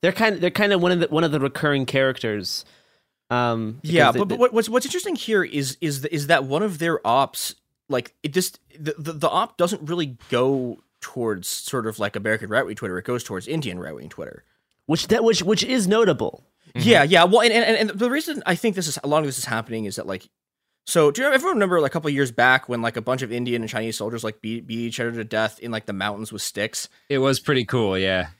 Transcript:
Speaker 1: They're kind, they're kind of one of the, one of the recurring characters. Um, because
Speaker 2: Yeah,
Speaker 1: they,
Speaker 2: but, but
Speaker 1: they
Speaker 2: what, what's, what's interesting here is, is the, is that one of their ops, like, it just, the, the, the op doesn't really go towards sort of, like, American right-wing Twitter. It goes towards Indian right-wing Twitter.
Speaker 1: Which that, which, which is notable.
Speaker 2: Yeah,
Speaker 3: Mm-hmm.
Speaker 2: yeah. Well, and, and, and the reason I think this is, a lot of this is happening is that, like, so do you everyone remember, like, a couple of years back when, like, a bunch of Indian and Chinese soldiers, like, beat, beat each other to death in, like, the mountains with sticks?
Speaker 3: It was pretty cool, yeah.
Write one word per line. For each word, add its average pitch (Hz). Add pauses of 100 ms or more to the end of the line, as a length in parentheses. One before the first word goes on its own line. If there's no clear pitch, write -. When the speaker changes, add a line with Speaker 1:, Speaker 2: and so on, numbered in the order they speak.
Speaker 1:
They're 185
kind, 208
they're 175
kind 202
of 185
one 180
of 175
the, 165
one 156
of 151
the 147
recurring 139
characters. 123 (680)
Um, 117
because 156
Speaker 2:
Yeah, 143
Speaker 1:
they, -
Speaker 2:
but, 202
but 214
Speaker 1:
they -
Speaker 2:
what, 240
what's, 220
what's 247
interesting 359
here 214
is, 139
is 143
the, 156
is 143
that 151
one 143
of 190
their 165
ops, 127 (340)
like, 127
it 151
just, 180 (180)
the, 151
the, 160
the 151
op 180
doesn't 170
really 156 (140)
go 127 (180)
towards 110
sort -
of, 110
like, 101
American 107
right-wing 107
Twitter. 92
It 95
goes 123
towards 95
Indian 127
right-wing 78
Twitter. - (420)
Speaker 1:
Which 160
that, 226
which, 226
which 208
is 247
notable. 190 (300)
Speaker 2:
Yeah, 165
Speaker 3:
Mm-hmm. 156
Speaker 2:
yeah. 175
Well, 202
and, 233
and, 220
and 190
the 240
reason 302
I 185
think 196
this 180
is, 143
a 139
lot 151
of 156
this 131
is -
happening 113
is 95
that, -
like, 92 (560)
so 151
do 233
you 277
everyone 302
remember, 185
like, 135
a -
couple 156
of 143
years 135
back 127
when, 120
like, 117
a 113
bunch 127
of 113
Indian 120
and 110
Chinese 110
soldiers, 110
like, 110
beat, 113
beat 113
each 117
other 117
to 113
death 107
in, 117
like, 110
the 107
mountains 104
with 104
sticks? - (200)
Speaker 3:
It 139
was 135
pretty 131
cool, 107
yeah. 95 (120)